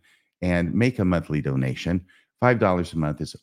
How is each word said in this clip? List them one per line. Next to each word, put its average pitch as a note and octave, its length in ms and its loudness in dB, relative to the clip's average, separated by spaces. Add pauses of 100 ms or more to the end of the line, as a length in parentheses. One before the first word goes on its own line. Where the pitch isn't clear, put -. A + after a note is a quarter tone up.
(420)
and F2 320 0
make A#2+ 240 2
a G2 80 0
monthly D#2+ 340 0
donation. C2+ 640 -2 (360)
Five B2 180 4
dollars F2+ 360 0
a D#2+ 40 -6
month D2+ 240 -4
is - 220 -10